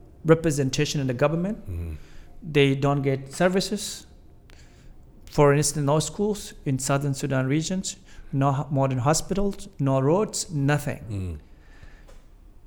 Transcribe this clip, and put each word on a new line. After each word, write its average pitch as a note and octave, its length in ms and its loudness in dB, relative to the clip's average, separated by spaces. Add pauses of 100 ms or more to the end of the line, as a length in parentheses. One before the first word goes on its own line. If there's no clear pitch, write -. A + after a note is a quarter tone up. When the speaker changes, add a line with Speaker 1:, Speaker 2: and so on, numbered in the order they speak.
(260)
Speaker 1:
representation D3+ 760 2
in C3+ 80 -2
the C3 60 -2
government. E3+ 440 0 (120)
Speaker 2:
Mm-hmm. E2+ 240 -6 (580)
Speaker 1:
They C#3 220 6
don't C#3 300 2
get C3+ 280 -2
services. F#3 760 -2 (1200)
For C#3+ 240 6
instance, D3 320 2
no D3 140 4
schools G#3 540 -4 (120)
in C3 140 0
southern C#3 340 0
Sudan C3+ 320 -2
regions, D#3+ 500 -2 (380)
no C#3 180 2
ho-, C#3+ 200 -2
modern C3+ 260 2
hospitals, C#3+ 720 0 (100)
no C3+ 220 2
roads, F#3 480 0
nothing. C#3+ 600 0
Speaker 2:
Mm. F#2 280 -6 (1300)